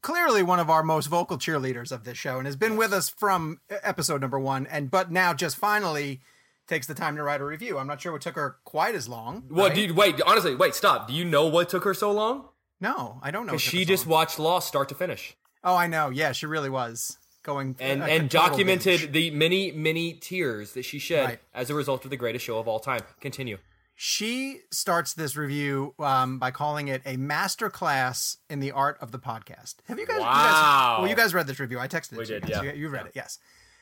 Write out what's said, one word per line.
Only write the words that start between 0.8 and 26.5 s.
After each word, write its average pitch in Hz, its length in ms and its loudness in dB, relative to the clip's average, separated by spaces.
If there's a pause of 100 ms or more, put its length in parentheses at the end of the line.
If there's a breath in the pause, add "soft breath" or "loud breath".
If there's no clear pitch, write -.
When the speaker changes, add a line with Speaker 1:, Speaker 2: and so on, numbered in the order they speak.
Speaker 1:
most 156 240 0
vocal 170 300 -2
cheerleaders 131 540 -4
of 117 140 -10
this 120 120 -12
show 127 200 -6
and 131 80 -6
has 143 100 -8
been 214 220 0
with 220 160 2
us 185 160 0
from 180 500 0 (120)
e-, - 120 -8
episode 160 380 -2
number 135 180 -2
one, 135 280 -2
and 147 240 -4
but 180 200 2
now 175 220 4
just 151 240 -4
finally 156 640 0 (460 soft breath)
takes 160 200 -2
the 156 60 -8
time 151 240 -4
to 151 60 -6
write 143 180 0
a 139 40 -6
review. 156 320 -6
I'm 135 100 -4
not 143 120 -6
sure 175 120 -8
what 147 100 -8
took 170 140 -8
her 143 280 -4
quite 185 320 0
as 120 140 -6
long, 123 400 -10
Speaker 2:
Well, 180 180 6
Speaker 1:
right? 160 80 4
Speaker 2:
dude, 196 220 2
wait, 170 280 6
honestly, 175 300 4
wait, 160 200 4
stop. 120 320 4
Do 123 60 -6
you 170 120 -2
know 160 220 4
what 170 220 4
took 185 140 -2
her 196 120 2
so 208 160 0
long? 220 340 0 (340)
Speaker 1:
No, 180 440 -6
I 139 80 -4
don't 220 140 -6
know 160 80 -4
Speaker 2:
'Cause - 40 -2
Speaker 1:
what 131 60 -2
took - 80 -2
Speaker 2:
she 175 80 0
Speaker 1:
her 185 40 2
so 160 60 0
Speaker 2:
just 185 180 4
Speaker 1:
long. 160 40 2
Speaker 2:
watched 160 280 4
Lost 160 300 2
start 139 200 0
to 135 60 -10
finish. 170 400 -6 (300)
Speaker 1:
Oh, 180 100 4
I 175 120 4
know. 156 240 0
Yeah, 143 200 0
she - 140 -6
really 151 240 -2
was 120 480 -6 (260)
going 139 360 -4
Speaker 2:
And, 139 240 0
Speaker 1:
a - 20 -2
Speaker 2:
and 151 260 2
Speaker 1:
total 160 180 6
Speaker 2:
documented 185 520 4
Speaker 1:
binge. 151 100 -6
Speaker 2:
the 160 200 0
many, 170 400 2
many 160 420 -2
tears 131 600 -6
that 127 120 -8
she - 140 -10
shed 147 260 0
Speaker 1:
Right. 120 140 -4 (140)
Speaker 2:
as 123 160 -6
a 147 60 -4
result 135 300 -4
of 131 60 -10
the 143 60 -8
greatest 120 280 -4
show 113 140 -4
of 110 100 -4
all 110 100 -2
time. 123 220 -4 (180)
Continue. 127 380 -10 (440)
Speaker 1:
She 262 600 -4 (100)
starts - 420 0
this 147 220 -6
review, 143 640 -4
um, 131 400 0
by 127 120 -2